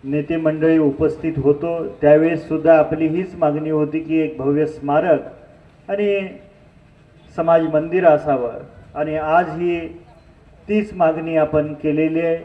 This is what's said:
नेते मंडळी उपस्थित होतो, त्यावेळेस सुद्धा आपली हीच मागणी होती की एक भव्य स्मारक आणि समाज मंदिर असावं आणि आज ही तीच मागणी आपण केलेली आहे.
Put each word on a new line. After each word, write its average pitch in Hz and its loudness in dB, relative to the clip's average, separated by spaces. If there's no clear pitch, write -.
नेते 147 -4
मंडळी 160 2
उपस्थित 156 0
होतो, 147 0
त्यावेळेस 156 4
सुद्धा 156 4
आपली 156 0
हीच 180 -4
मागणी 156 -2
होती 151 -2
की 160 -2
एक 151 -2
भव्य 143 0
स्मारक 151 0
आणि 202 -2
समाज 165 4
मंदिर 165 0
असावं 147 4
आणि 156 -4
आज 160 0
ही 170 -4
तीच 208 -2
मागणी 165 0
आपण 151 0
केलेली 156 -2
आहे. 170 -2